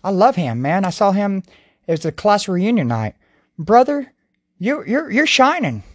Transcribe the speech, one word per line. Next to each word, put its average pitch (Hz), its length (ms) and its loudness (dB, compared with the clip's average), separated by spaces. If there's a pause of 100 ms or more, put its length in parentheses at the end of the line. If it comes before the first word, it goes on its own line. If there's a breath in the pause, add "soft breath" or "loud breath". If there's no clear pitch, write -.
I 185 80 -4
love 202 260 2
him, 123 260 -2
man. 175 220 0
I 180 60 -2
saw 196 220 0
him. 196 300 -2 (440 soft breath)
It 170 60 -2
was 160 80 -2
the 160 120 -4
class 208 360 0
reunion 185 400 0
night. 110 260 -4 (440)
Brother, 254 540 2 (460)
you, 247 280 -4
you're, 269 240 -2
you're 226 160 2
shining. 254 560 2 (120)